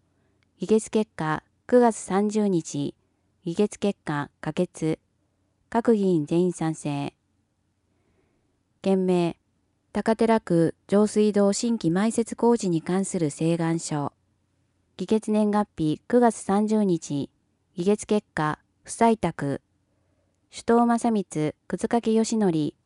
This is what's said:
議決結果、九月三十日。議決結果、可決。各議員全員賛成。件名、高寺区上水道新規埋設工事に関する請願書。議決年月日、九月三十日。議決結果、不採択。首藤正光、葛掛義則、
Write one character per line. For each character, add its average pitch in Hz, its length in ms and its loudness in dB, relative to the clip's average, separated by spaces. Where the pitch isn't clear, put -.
議 180 80 -8
決 220 240 2
結 214 240 -2
果、 156 280 -4
九 247 140 6
月 233 120 6
三 202 380 -2
十 208 180 0
日。 160 460 -2
議 170 100 -6
決 208 240 -2
結 202 240 -4
果、 147 280 -6
可 160 120 -8
決。 160 460 -4
各 233 260 2
議 208 80 0
員 175 220 2
全 170 200 0
員 180 80 0
賛 160 220 -4
成。 143 380 -6
件 190 240 0
名、 180 320 0
高 220 240 0
寺 226 240 2
区 165 340 2
上 208 180 4
水 214 240 2
道 202 220 4
新 233 260 -2
規 165 140 0
埋 202 180 0
設 - 240 -4
工 233 220 2
事 196 140 -2
に 165 100 0
関 190 240 -2
す 185 140 -6
る 165 80 0
請 160 320 -2
願 165 200 -2
書。 147 340 -6
議 185 100 -8
決 220 240 0
年 214 200 2
月 208 260 0
日、 156 320 -2
九 247 120 4
月 233 160 4
三 208 300 0
十 214 180 0
日。 160 440 -2
議 175 80 -4
決 202 220 0
結 208 280 -2
果、 151 240 -4
不 - 80 -18
採 226 280 2
択。 143 420 -4
首 - 300 2
藤 240 60 4
正 233 240 0
光、 175 440 -2
葛 - 200 -4
掛 220 120 0
義 220 280 0
則、 160 340 0